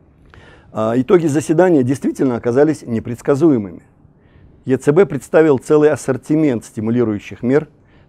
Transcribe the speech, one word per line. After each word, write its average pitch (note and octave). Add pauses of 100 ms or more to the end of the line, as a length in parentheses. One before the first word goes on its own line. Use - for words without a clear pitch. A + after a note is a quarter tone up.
(720)
А, A2
итоги E3
заседания D#3
действительно C3+
оказались C#3+
непредсказуемыми. A#2 (840)
Е B2+
Ц D3
Б F3+
представил D3+
целый D3+
ассортимент C#3
стимулирующих A2
мер, C3+ (400)